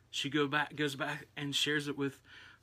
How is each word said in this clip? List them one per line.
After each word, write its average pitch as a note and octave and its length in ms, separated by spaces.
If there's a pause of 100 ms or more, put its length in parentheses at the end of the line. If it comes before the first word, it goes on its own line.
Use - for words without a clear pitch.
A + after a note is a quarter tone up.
She - 220
go D3 160
back, D3 280
goes C#3+ 200
back D3 400
and C#3+ 180
shares D3 340
it C#3 100
with C#3 240 (420)